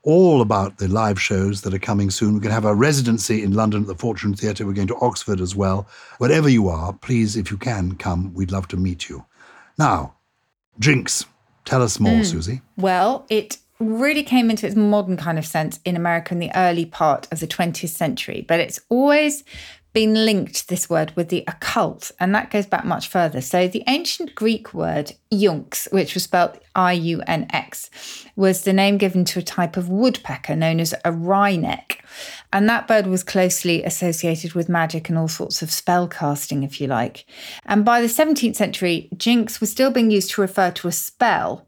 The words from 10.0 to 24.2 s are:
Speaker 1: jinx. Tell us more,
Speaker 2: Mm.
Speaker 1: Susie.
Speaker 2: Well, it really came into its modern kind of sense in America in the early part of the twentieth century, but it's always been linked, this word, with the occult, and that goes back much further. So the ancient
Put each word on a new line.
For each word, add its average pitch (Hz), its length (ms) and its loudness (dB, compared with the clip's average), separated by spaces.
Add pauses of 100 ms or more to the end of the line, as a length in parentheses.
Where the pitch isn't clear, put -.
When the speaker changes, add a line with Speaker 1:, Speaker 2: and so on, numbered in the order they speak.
Speaker 1:
jinx. 127 460 0 (400)
Tell 131 180 2
us - 160 -2
more, 220 140 4
Speaker 2:
Mm. 226 120 4
Speaker 1:
Susie. 120 360 -4 (160)
Speaker 2:
Well, 190 520 2
it 214 280 -2 (220)
really 262 440 0
came 247 260 2
into 214 160 -2
its 202 100 -4
modern 208 400 2
kind 160 220 -2
of 156 80 -4
sense 156 400 -4
in 180 100 -2
America 170 380 -2
in 175 60 -2
the 170 160 -4
early 175 280 2
part 160 480 0
of 160 80 -6
the 160 60 -4
twentieth 170 460 -4
century, - 560 -4
but 170 120 2
it's - 200 -4 (100)
always 285 540 2 (500)
been 220 320 4
linked, - 420 0
this 180 220 -4
word, 160 260 0
with 170 140 -2
the 180 180 -2
occult, - 720 -4
and 185 140 2
that 220 160 -2
goes 202 160 0
back - 200 -2
much - 220 -4
further. 160 320 0
So 180 280 0
the 185 200 -6
ancient 320 460 -4